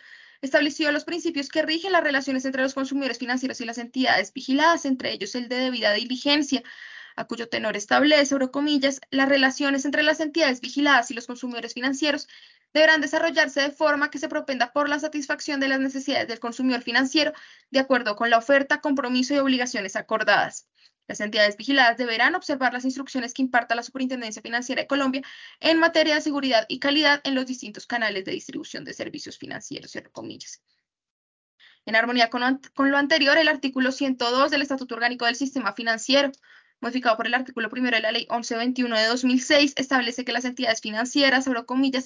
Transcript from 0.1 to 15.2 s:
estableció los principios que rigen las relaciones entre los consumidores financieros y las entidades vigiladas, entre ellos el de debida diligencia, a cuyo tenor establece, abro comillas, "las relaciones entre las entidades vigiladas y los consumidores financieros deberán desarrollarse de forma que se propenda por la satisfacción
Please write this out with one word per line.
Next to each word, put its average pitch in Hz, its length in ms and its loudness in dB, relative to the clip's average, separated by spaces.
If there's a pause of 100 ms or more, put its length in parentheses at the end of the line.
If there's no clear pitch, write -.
estableció 294 520 0
los 294 120 -2
principios 320 460 -4
que 320 100 0
rigen 330 320 -2
las 339 120 4
relaciones 269 420 -2
entre 262 160 -2
los 269 100 0
consumidores 269 460 -4
financieros 247 420 -4
y 233 60 -8
las 233 100 -8
entidades 240 560 0
vigiladas, 285 540 2
entre 254 260 -2
ellos 208 220 -8
el 240 160 -6
de 247 60 -4
debida 247 360 0
diligencia, 254 720 0 (560)
a 202 80 -4
cuyo 233 220 -8
tenor 220 280 -2
establece, 277 580 4
abro 262 180 0
comillas, 277 480 0 (100)
"las 269 180 2
relaciones 277 580 2
entre 294 160 0
las 302 180 2
entidades 302 400 0
vigiladas 269 500 2
y 247 40 -8
los 233 120 -10
consumidores 240 460 -10
financieros 285 560 -2 (460)
deberán 311 260 6
desarrollarse 302 640 0
de 285 80 0
forma 294 400 0
que 294 80 -8
se 302 100 -4
propenda 277 440 -2
por 285 160 0
la 294 120 -2
satisfacción 294 580 -6